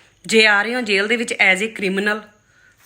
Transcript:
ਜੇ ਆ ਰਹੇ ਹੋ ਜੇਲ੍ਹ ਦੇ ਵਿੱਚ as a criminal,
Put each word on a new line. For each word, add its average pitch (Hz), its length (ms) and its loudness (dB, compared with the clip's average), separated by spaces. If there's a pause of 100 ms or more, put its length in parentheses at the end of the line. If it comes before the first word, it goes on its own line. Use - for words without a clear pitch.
(260)
ਜੇ 220 220 4
ਆ 202 140 4
ਰਹੇ 233 140 -4
ਹੋ 254 60 -4
ਜੇਲ੍ਹ 202 260 0
ਦੇ 233 80 0
ਵਿੱਚ 233 180 -6
as 190 260 2
a 220 80 -4
criminal, 208 520 -4 (680)